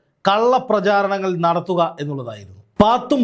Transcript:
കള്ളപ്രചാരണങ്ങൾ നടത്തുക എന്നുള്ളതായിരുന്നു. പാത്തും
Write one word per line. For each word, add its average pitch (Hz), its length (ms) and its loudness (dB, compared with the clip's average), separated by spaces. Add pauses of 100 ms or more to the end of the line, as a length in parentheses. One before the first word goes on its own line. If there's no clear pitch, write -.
(300)
കള്ളപ്രചാരണങ്ങൾ 202 1000 0 (160)
നടത്തുക 170 360 0 (200)
എന്നുള്ളതായിരുന്നു. 113 540 -10 (260)
പാത്തും 240 420 2